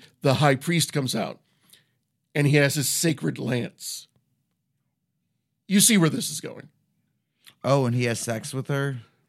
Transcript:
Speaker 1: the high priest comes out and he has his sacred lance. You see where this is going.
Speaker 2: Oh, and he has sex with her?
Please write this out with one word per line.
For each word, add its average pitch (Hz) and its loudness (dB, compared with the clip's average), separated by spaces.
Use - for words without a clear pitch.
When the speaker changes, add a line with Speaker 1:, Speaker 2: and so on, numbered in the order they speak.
Speaker 1:
the 135 4
high 143 4
priest 170 0
comes 135 -2
out - -6
and 143 2
he 143 4
has 143 4
his 143 -2
sacred 160 -2
lance. - -8
You 196 4
see 214 6
where 165 6
this - -4
is - -10
going. - -14
Speaker 2:
Oh, 135 2
and 120 0
he 123 0
has 117 -2
sex 113 -8
with 131 -6
her? 139 -4